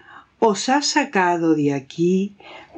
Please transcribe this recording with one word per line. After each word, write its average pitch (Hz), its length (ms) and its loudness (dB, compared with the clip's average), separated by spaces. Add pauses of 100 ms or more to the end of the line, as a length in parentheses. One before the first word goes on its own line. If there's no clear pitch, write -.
(380)
os 220 320 0
ha 285 100 2
sacado 180 720 0
de 143 200 0
aquí 180 600 -2 (420)